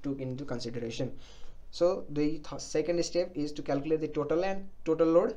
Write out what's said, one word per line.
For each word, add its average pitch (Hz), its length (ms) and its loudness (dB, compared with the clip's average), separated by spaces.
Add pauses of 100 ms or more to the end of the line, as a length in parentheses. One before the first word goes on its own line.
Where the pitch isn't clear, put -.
took 135 200 -4
into 127 240 -4
consideration. 117 640 -4 (600)
So 175 380 2
the 151 300 2
th-, - 220 -8
second 165 420 0
step 180 320 0
is 147 160 -2
to 147 100 -6
calculate 151 380 0
the 156 80 -2
total 165 380 0
and 196 200 -2 (200)
total 160 220 4
load, 185 300 6